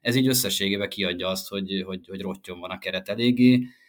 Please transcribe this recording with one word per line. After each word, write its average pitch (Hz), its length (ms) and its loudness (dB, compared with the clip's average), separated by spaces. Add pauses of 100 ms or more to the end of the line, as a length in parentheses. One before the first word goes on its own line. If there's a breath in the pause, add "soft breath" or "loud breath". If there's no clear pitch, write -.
ez 120 140 2
így 135 120 4
összességében 101 640 0
kiadja 92 380 -2
azt, 95 200 -4
hogy, 95 380 -4
hogy, 92 220 -12
hogy 98 140 -10
rottyon 92 380 -10
van 90 100 -10
a 92 100 -10
keret 92 300 -8
eléggé, 123 580 4 (220 loud breath)